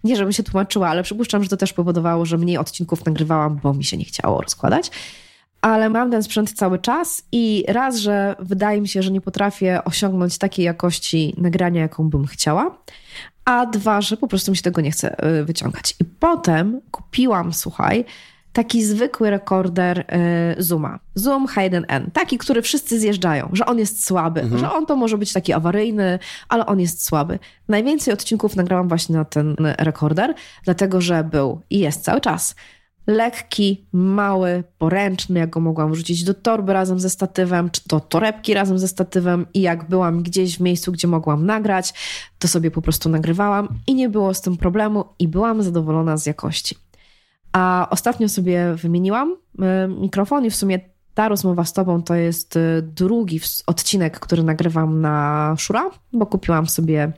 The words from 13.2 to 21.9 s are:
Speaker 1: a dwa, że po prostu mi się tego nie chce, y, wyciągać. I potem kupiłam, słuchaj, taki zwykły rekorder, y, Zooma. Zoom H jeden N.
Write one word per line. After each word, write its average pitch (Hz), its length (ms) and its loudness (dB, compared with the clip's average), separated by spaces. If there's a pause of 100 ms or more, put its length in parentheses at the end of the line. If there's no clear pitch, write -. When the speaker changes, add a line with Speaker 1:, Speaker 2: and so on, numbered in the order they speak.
Speaker 1:
a 247 200 4
dwa, 214 360 2
że 214 160 -2
po 262 100 -2
prostu 196 240 0
mi 185 60 2
się - 60 -4
tego 175 180 2
nie 151 100 0
chce, - 340 -4 (140)
y, 151 60 -2
wyciągać. - 540 -4
I 170 60 4
potem 240 760 2 (100)
kupiłam, 185 640 0
słuchaj, - 520 0 (480)
taki 233 300 2
zwykły 214 460 2
rekorder, 185 680 0
y, 170 640 0
Zooma. 165 360 -2 (160)
Zoom 269 320 0
H 196 160 0
jeden 185 240 0
N. 139 260 -2